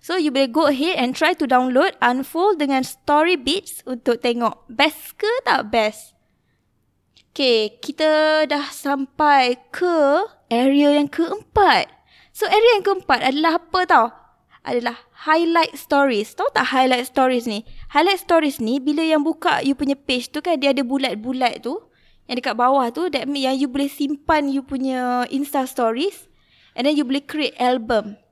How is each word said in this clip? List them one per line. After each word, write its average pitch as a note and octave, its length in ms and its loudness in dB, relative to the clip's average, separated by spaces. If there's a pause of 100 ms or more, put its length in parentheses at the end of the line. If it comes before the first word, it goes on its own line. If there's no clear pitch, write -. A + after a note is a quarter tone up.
So, F4+ 160 -4
you D4+ 160 -2
boleh C4+ 160 2
go D4+ 160 2
ahead D4 320 0
and B3+ 160 -2
try E4 160 0
to E4 160 -2
download B3+ 560 2
Unfold D4+ 560 0
dengan C4+ 240 0
Story D4+ 560 0
Beats C4+ 480 -6
untuk A#3+ 320 -2
tengok. A#3+ 480 -2
Best C4+ 480 -2
ke G#4 160 -2 (160)
tak G#3+ 240 0
best? G#3+ 480 -4 (1120)
Okey, A3+ 480 0
kita D#4 720 0
dah D4 240 -4
sampai C#4 960 0
ke E4+ 560 2 (240)
area C#4 480 4
yang D4 80 0
keempat. E4+ 800 0 (480)
So, G4 160 -4
area G#4+ 320 4
yang - 40 -2
keempat F#4 440 0
adalah D#4+ 320 0
apa - 240 -2
tau? C4 200 4 (580)
Adalah A#3+ 320 -4 (320)
highlight E4 480 2
stories. C4+ 560 0
Tahu - 240 -4
tak C4 160 0
highlight C4 320 2
stories B3+ 400 0
ni? G#3+ 240 -6 (240)
Highlight F4+ 320 2
stories D#4 400 0
ni, B3+ 160 -2
bila D4 240 -2
yang D#4 160 2
buka D#4+ 400 0
you C#4 160 -2
punya C#4 160 -2
page B3+ 400 -4
tu D4+ 80 -6
kan, E4 160 -2
dia C#4 160 0
ada C4 80 0
bulat-bulat B3+ 800 -4
tu. D#4 240 -8 (400)
Yang B3 160 -8
dekat B3 160 -4
bawah B3 320 2
tu, D#4 240 -6
that C4+ 160 -4
mean C#4 160 -4
yang C4 160 0
you C#4 80 0
boleh C#4 240 -4
simpan D4 560 -2
you C#4 160 -4
punya B3+ 640 -4
Insta C4+ 400 -4
Stories. B3 640 -4 (400)
And B3+ 160 -2
then D4+ 80 2
you D4 80 0
boleh C4+ 240 -4
create D4+ 320 -4
album. A3+ 560 0 (160)